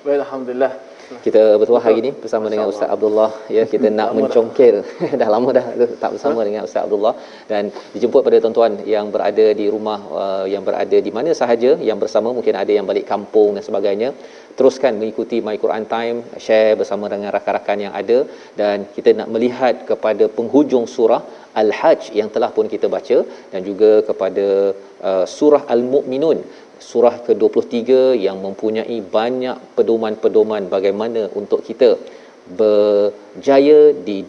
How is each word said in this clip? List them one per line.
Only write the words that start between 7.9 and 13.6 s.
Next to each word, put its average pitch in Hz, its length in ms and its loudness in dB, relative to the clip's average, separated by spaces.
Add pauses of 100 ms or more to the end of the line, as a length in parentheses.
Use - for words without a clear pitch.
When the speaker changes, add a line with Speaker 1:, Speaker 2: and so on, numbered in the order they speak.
Speaker 2:
dijemput 120 340 2
pada 113 160 6
tuan-tuan 113 280 2 (220)
yang 104 200 -2
berada 104 320 2 (140)
di 104 140 -2
rumah, 107 240 -6 (240)
uh, 98 220 -4 (100)
yang 95 140 -6
berada 101 380 0
di 101 120 -8
mana 160 140 0 (100)
sahaja, 120 300 2 (160)
yang 101 160 -2
bersama, 110 240 0 (100)
mungkin 110 240 0
ada 104 160 0
yang 95 120 -4
balik 98 220 -2
kampung 104 440 2
dan 98 120 -8